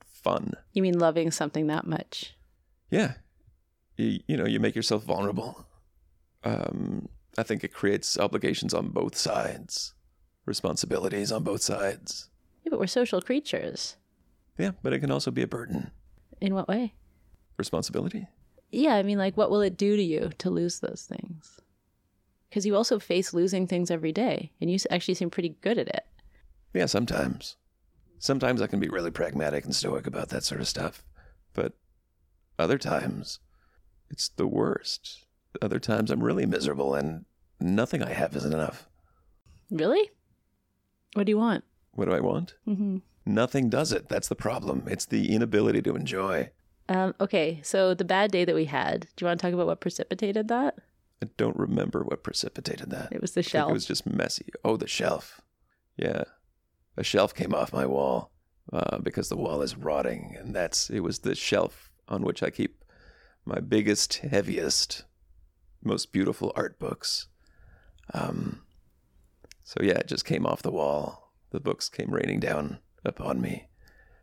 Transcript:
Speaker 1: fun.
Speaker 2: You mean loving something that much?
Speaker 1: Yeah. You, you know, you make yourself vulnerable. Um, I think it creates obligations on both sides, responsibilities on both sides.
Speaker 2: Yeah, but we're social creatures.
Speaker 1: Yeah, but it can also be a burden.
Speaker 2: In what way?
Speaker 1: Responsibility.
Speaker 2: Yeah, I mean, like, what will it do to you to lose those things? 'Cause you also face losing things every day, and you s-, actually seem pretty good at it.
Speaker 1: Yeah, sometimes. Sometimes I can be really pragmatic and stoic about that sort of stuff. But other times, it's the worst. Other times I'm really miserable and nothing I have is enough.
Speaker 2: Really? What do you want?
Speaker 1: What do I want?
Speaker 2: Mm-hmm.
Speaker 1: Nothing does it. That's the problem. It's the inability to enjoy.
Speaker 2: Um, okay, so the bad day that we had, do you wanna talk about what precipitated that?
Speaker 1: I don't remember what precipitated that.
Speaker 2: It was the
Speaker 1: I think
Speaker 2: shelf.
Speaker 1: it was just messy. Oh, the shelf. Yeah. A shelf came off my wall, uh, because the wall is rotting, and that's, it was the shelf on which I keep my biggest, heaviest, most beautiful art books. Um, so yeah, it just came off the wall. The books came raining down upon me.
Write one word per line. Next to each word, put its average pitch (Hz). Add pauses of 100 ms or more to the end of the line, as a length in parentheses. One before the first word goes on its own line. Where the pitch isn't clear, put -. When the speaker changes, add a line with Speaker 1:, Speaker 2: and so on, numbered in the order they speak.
Speaker 1:
fun. - (200)
Speaker 2:
You 196
mean 180
loving 165
something 156
that 151
much? - (560)
Speaker 1:
Yeah. 170 (840)
You, 110
you 147
know, 110
you 110
make 110
yourself 110
vulnerable. 101 (800)
Um, 50 (280)
I 113
think -
it -
creates -
obligations -
on -
both -
sides, - (520)
responsibilities 98
on 107
both 98
sides. - (340)
Speaker 2:
Yeah, 330
but 320
we're 190
social 233
creatures. - (600)
Speaker 1:
Yeah, 185 (120)
but 131
it 135
can 139
also 139
be 127
a 120
burden. - (480)
Speaker 2:
In 196
what 190
way? 214 (640)
Speaker 1:
Responsibility. - (440)
Speaker 2:
Yeah, 254
I 202
mean, 202
like, 190
what 214
will 208
it 190
do 202
to 208
you 160
to 180
lose 175
those -
things? - (920)
'Cause 196
you 208
also 226
face -
losing 180
things 175
every 160
day, 190
and 170
you 180
s-, 190
actually 175
seem 175
pretty 170
good 220
at 156
it. - (680)
Speaker 1:
Yeah, 90
sometimes. 76 (600)
Sometimes 127
I 107
can -
be -
really 85
pragmatic 73
and -
stoic -
about -
that -
sort -
of -
stuff. - (500)
But - (840)
other 87
times, - (680)
it's -
the -
worst. - (360)
Other 110
times 110
I'm 123
really 123
miserable 69
and 78 (340)
nothing 107
I -
have -
is 69
enough. 78 (800)
Speaker 2:
Really? 220 (1000)
What 208
do 214
you 208
want? 226 (300)
Speaker 1:
What -
do 90
I 87
want? - (120)
Speaker 2:
Mm-hmm. 202 (280)
Speaker 1:
Nothing 123
does 135
it. -
That's -
the -
problem. -
It's -
the 107
inability 110
to -
enjoy. 95 (360)
Speaker 2:
Um, 185
okay, 165
so 185
the 175
bad 190
day 180
that 175
we 160
had, 139
do -
you 175
wanna 175
talk 180
about 175
what 165
precipitated 202
that? 254 (480)
Speaker 1:
I 110 (100)
don't 110
remember -
what -
precipitated -
that. -
Speaker 2:
It -
was -
the 185
Speaker 1:
I 175
think -
Speaker 2:
shelf. 151
Speaker 1:
it 156
was -
just -
messy. - (160)
Oh, 113
the -
shelf. - (560)
Yeah. - (720)
A -
shelf 101
came -
off -
my 67
wall, 65 (400)
uh, -
because -
the -
wall 73
is 67
rotting, 67
and -
that's, -
it 110
was 87
the -
shelf - (200)
on -
which -
I -
keep - (640)
my 95
biggest, 104
heaviest, - (800)
most -
beautiful 95
art -
books. - (840)
Um, 50 (1000)
so -
yeah, 95
it -
just -
came -
off -
the -
wall. - (180)
The -
books -
came -
raining -
down - (260)
upon -
me. - (540)